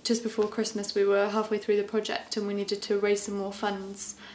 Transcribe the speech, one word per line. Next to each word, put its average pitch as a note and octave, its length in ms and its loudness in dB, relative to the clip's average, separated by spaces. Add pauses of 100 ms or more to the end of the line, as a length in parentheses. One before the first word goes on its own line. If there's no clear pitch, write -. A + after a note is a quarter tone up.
just A#3 220 2
before A3 240 0
Christmas, G#3 480 -4
we G3+ 80 4
were G3+ 240 4
halfway G#3+ 300 0
through G#3 180 2
the G3+ 80 2
project - 520 -2
and G#3 120 0
we G3+ 60 -2
needed G3+ 280 -2
to G3+ 160 0
raise G3+ 240 4
some G3+ 160 -4
more G3 140 -2
funds. G3 640 -6 (180)